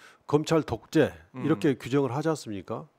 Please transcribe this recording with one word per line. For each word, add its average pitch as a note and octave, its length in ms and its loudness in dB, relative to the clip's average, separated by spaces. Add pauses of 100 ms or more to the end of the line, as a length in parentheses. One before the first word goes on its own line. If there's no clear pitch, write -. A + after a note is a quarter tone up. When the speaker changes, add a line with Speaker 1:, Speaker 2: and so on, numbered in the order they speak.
(260)
Speaker 1:
검찰 D#3 360 2
독재 A#2+ 500 2 (220)
Speaker 2:
음. B2+ 100 -8
Speaker 1:
이렇게 C#3+ 300 2
규정을 B2+ 400 -2
하지 D3+ 160 -2
않습니까? A#2 560 -8 (120)